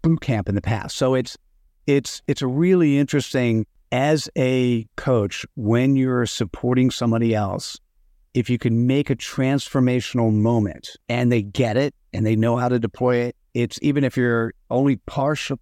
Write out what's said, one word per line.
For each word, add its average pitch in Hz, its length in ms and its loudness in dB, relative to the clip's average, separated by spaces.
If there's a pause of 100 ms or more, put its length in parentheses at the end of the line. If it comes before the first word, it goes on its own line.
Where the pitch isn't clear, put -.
boot 165 180 2
camp 107 300 -2
in 98 60 0
the 98 60 0
past. 110 360 -4
So 131 180 2
it's, - 220 -4 (500)
it's, 139 400 0
it's - 140 -2
a 135 60 -2
really 160 500 4
interesting, 127 680 0 (280)
as 143 440 0
a 127 480 0 (120)
coach, 113 480 -2 (100)
when 120 400 2
you're 127 300 2
supporting 123 680 0
somebody 113 420 0
else, 101 460 -4 (540)
if 120 160 0
you 123 80 0
can 117 280 0
make 135 240 0
a 139 60 0
transformational 123 1160 0
moment 107 640 0 (100)
and 120 240 0
they 120 100 2
get 107 360 -2
it 143 180 0 (180)
and 101 120 -2
they 113 100 2
know 117 220 2
how 120 100 -2
to 123 120 2
deploy 123 380 0
it, 120 180 -4 (180)
it's, 120 280 -4
even 143 220 2
if 127 140 -2
you're 117 360 0 (160)
only 131 360 2
partial, 143 560 -4